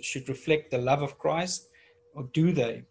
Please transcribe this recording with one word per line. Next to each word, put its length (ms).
should 280
reflect 420
the 80
love 240
of 160
Christ, 500
or 180
do 200
they? 380